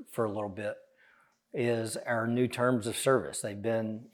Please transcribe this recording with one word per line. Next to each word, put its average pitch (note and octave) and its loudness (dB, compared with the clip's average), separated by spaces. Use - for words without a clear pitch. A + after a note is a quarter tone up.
for A#2 0
a G#2 -2
little G#2 -4
bit, G#2 -6
is A#2 0
our A#2 0
new A#2+ 2
terms B2 2
of G#2+ -2
service. A2 2
They've G2+ -6
been A2 -2